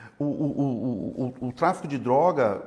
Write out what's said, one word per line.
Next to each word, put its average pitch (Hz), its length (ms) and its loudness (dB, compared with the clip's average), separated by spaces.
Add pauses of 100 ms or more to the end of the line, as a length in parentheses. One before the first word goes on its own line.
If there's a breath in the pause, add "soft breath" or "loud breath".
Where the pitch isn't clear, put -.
(200 loud breath)
O, 143 40 -2
o, 147 40 0
o, 143 360 0
o, 123 800 -2
o, 127 60 -4
o 123 40 -4
tráfico 175 360 0
de 143 100 -2
droga, 123 680 2